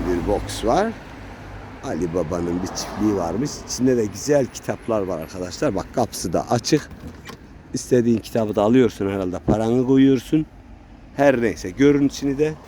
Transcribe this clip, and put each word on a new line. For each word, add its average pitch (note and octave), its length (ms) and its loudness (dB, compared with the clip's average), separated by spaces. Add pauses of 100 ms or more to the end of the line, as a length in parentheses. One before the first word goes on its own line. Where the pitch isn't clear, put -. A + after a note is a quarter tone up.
bir F2 180 -2
box - 380 -4
var. F#3+ 280 2 (920)
Ali F2 300 -4
Baba'nın F2 480 -2
bir F#2 60 -4
çiftliği G#2 480 -2
varmış. F#2+ 360 -2 (160)
İçinde B2+ 300 2
de A2 80 2
güzel B2 400 2
kitaplar G#2+ 560 -4
var F2+ 200 -4
arkadaşlar. F2+ 540 -4
Bak, F2 100 -2 (100)
kapısı G#2 380 -2
da E2+ 180 0
açık. A#2+ 380 0 (840)
İstediğin A#2+ 460 2
kitabı G#2+ 360 -4
da G#2+ 60 2
alıyorsun G#2+ 480 4
herhalde. F#2 300 -4
Paranı A2+ 480 2
koyuyorsun. C3+ 580 4 (720)
Her C3+ 260 4
neyse, G2 280 -2
görün C#3 380 4
içini C#3 300 -4
de. D3+ 160 0 (140)